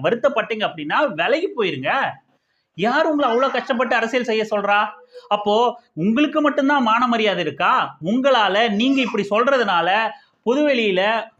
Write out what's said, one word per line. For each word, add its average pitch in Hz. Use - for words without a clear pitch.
வருத்தப்பட்டீங்க 214
அப்படின்னா, 165
விலகி 247
போயிருங்க. 156
யார் 254
உங்களை 294
அவ்வளோ 254
கஷ்டப்பட்டு 247
அரசியல் 226
செய்ய 220
சொல்றா? 208
அப்போ 208
உங்களுக்கு 285
மட்டும்தான் 285
மான 233
மரியாதை 214
இருக்கா? 180
உங்களால, 233
நீங்க 262
இப்படி 208
சொல்றதுனால 214
பொதுவெளியில 226